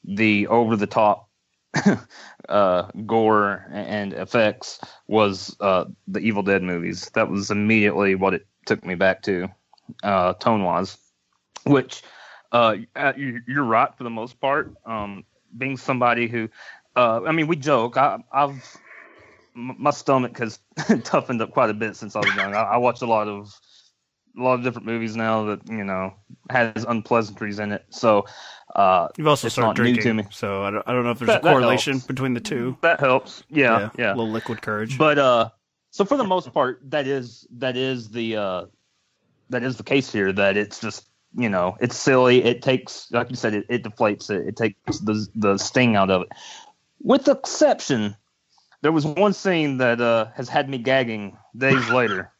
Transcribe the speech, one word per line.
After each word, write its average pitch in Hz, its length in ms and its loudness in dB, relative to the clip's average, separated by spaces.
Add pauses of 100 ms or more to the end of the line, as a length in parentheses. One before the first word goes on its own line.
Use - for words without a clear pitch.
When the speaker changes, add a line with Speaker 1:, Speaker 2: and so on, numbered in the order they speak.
Speaker 1:
the 104 420 2
over-the-top 110 800 2 (460)
<laughs> - 760 -2
uh, 92 340 2 (220)
gore 107 680 2
and 101 440 -6
effects 107 640 -2 (280)
was, 101 520 0
uh, 95 240 2 (240)
the 95 120 -4
Evil 101 220 -2
Dead 98 200 2
movies. 90 520 -6
That 110 140 2
was 101 220 -4
immediately 104 640 2
what 95 180 0
it - 140 -6 (180)
took - 220 -2
me 92 80 -4
back 95 300 2
to, 92 240 -2 (540)
uh, 92 320 2
tone-wise. 95 600 -2 (680)
Which, 135 380 2 (500)
uh, 113 240 4 (200)
uh, 139 200 0
you, 127 300 -6
you're 139 180 -2
right 117 340 2
for 127 60 -10
the 117 60 -6
most 117 300 -10
part. 143 320 -2 (140)
Um, 104 380 -10 (320)
being 131 200 -6
somebody 120 520 0
who, 113 200 -4 (460)
uh, 117 320 4
I 160 60 0
mean, 156 160 0
we 165 80 0
joke. 127 400 0
I, 127 220 2 (140)
I've, 139 440 -4 (800)
m-, 123 220 -10
my 143 120 0
stomach 131 480 0
has 113 220 -6 (200)
<laughs> 143 240 2
toughened 127 380 -2
up - 80 -6
quite 120 200 2
a 107 40 -4
bit 107 220 -6
since 104 180 -16
I 107 60 -2
was 104 160 0
young. 101 180 -6
I, 107 80 0
I 104 140 0
watch 123 260 0
a 123 40 -4
lot 110 220 2
of, 101 240 -12 (880)
a 123 40 -6
lot 127 120 4
of 120 80 -4
different 117 240 -6
movies 113 300 -6
now 110 300 0
that, 104 220 -8
you 110 160 -8
know, 95 300 -6 (360)
has 117 340 0
unpleasantries 107 760 -2
in 104 140 -4
it. - 180 -8
So, 107 360 2 (500)
uh, 92 320 4 (100)
Speaker 2:
You've 151 80 -2
also 147 220 2
Speaker 1:
it's - 60 -6
Speaker 2:
started 113 260 0
Speaker 1:
not 120 40 4
new 120 120 4
to 113 40 2
Speaker 2:
drinking, 110 240 0
Speaker 1:
me. 92 60 -14
Speaker 2:
so 98 320 -6
I 101 80 -2
don't, 104 180 -4
I 120 40 -2
don't 123 120 0
know 120 60 -2
if 113 80 -4
there's 120 100 -4
Speaker 1:
That, 208 160 2
Speaker 2:
a 175 60 6
correlation 127 440 2
Speaker 1:
that 131 40 -4
helps. 127 80 -12
Speaker 2:
between 131 280 -4
the 120 60 -4
two. 127 420 -6
Speaker 1:
That 165 180 2
helps. 131 500 0
Yeah, 135 300 4
Speaker 2:
Yeah, 107 180 -6
Speaker 1:
yeah. 117 100 0
Speaker 2:
a 98 60 0
little 113 160 -2
liquid 110 320 -6
courage. 110 340 -4
Speaker 1:
But, 147 220 4
uh, 120 320 4 (400)
so - 140 0
for 277 120 2
the 269 80 0
most 180 300 -2
part, 127 260 0 (100)
that 143 180 -2
is, 127 380 -6 (120)
that 127 180 -4
is 127 340 -4
the, 113 260 -4
uh, 92 280 -4 (840)
that 123 140 -4
is 127 120 -4
the - 60 -14
case 135 300 0
here. 98 200 0
That 98 240 2
it's 104 240 -4
just, - 240 -10 (300)
you 120 140 -2
know, 92 320 0
it's 120 160 -2
silly. 127 480 4
It 120 180 0
takes, - 480 -4
like 120 200 -2
you 127 60 -8
said, 110 180 -2
it, 101 140 -4
it 117 140 -4
deflates 107 480 -2
it. 98 160 -2
It 98 100 -8
takes 110 440 -4
the, 107 340 -2
the 101 240 2
sting 120 380 2
out 95 140 4
of 92 120 4
it. - 60 -10 (760)
With 269 240 4
exception, 139 880 0 (680)
there 151 100 2
was 151 120 2
one 180 280 2
scene 156 460 0
that, 120 220 2
uh, 117 260 2 (100)
has 123 120 -8
had 143 200 -2
me 135 100 -6
gagging 113 580 -2 (200)
days 131 320 2
later. 107 520 0